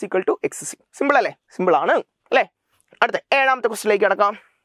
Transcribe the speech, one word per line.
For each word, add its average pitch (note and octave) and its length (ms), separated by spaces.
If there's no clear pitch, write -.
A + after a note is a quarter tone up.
equal F#3 220
to - 60
എക്സ് - 220
സി. - 80
സിമ്പിൾ C#4+ 220
അല്ലേ? D#3+ 120
സിമ്പിൾ F3+ 260
ആണ് G3 140
അല്ലേ? B3+ 140
അടുത്ത A3 160
ഏഴാമത്തെ C4 340
ക്വസ്റ്റ്യനിലേക്ക് G#3 340
കിടക്കാം. G3+ 280